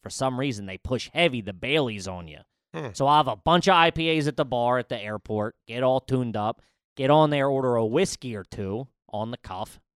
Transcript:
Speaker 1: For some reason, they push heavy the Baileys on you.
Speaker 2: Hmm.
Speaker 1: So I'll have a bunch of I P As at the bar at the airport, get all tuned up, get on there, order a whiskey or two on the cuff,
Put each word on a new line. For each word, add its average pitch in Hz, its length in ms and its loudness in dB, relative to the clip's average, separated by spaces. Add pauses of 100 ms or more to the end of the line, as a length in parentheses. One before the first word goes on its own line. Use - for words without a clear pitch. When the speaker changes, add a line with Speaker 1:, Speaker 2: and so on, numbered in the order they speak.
Speaker 1:
For 131 80 -14
some 131 280 -2
reason, 120 280 -4
they 95 120 -12
push - 340 -6
heavy 151 300 0
the 95 100 -10
Baileys 113 560 -4
on 87 200 -10
you. 76 100 -18 (360)
Speaker 2:
Hmm. 156 200 -8
Speaker 1:
So 135 120 0
I'll 147 120 6
have 151 100 2
a 110 80 -4
bunch 170 320 2
of 190 60 6
I 170 160 6
P 160 260 0
As 147 120 0
at 147 80 -4
the 151 80 0
bar 123 340 0
at 120 100 -4
the 123 120 -6
airport, 104 540 -6 (140)
get 120 140 -4
all 131 180 4
tuned 123 360 -2
up, 107 260 -4 (340)
get 135 140 0
on 151 200 8
there, 139 180 2
order 131 280 2
a 113 80 4
whiskey 127 520 -2
or 95 80 -10
two 107 440 -8 (240)
on 107 200 -6
the 123 60 -10
cuff, - 420 -12 (160)